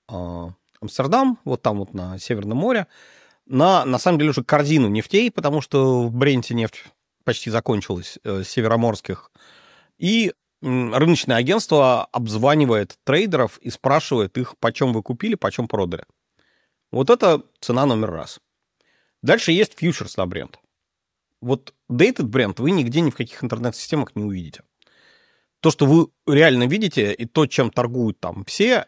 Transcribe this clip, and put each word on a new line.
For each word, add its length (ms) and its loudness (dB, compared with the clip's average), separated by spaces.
э, 380 -10
Амстердам, 640 0
вот 180 -4
там 160 0
вот 160 -8
на 240 -8
Северном 400 -4
море, 300 -2
на, 380 4
на 160 0
самом 180 2
деле 140 2
уже 100 -2
корзину 460 2
нефтей, 420 0
потому 300 -2
что 420 2
в 100 -2
Бренте 420 0
нефть 280 -4
почти 260 -4
закончилась, 760 -4
э, 180 -4
североморских. 880 -2
И, 340 0
м, 340 -2
рыночное 420 2
агентство 720 2
обзванивает 960 0
трейдеров 540 0
и 120 -12
спрашивает 640 -2
их, 220 -8
почём 340 0
вы 120 -2
купили, 320 -4
почём 320 -4
продали. 360 -4
Вот 180 -2
это 360 2
цена 260 0
номер 240 0
раз. 300 -12
Дальше 300 2
есть 260 2
фьючерс 380 -2
на 80 -2
Brent. 320 -10
Вот 340 -6
Dated 400 2
Brent 260 0
вы 140 0
нигде 320 0
ни 80 2
в 60 -10
каких 280 -10
интернет-системах 720 -4
не 80 -4
увидите. 380 -8
То, 100 4
что 140 2
вы 220 6
реально 400 4
видите, 460 0
и 140 -8
то, 200 2
чем 240 0
торгуют 480 -2
там 280 -10
все, 420 0